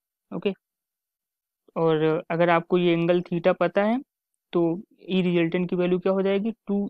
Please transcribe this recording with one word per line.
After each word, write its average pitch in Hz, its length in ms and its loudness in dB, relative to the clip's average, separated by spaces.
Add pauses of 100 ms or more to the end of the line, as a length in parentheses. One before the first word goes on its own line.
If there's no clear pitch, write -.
(320)
ओके। 190 220 -4 (1200)
और 160 560 2
अगर 170 180 0
आपको 170 280 2
ये 175 160 2
एंगल 170 300 2
theta 180 320 0
पता 175 280 0
है 226 160 -2 (540)
तो 175 100 0 (380)
ई 190 220 -2
रिजल्टेंट 175 460 0
की 190 60 -4
वैल्यू 180 240 0
क्या 190 140 0
हो 190 80 0
जाएगी? 202 300 -2
टू 202 380 -4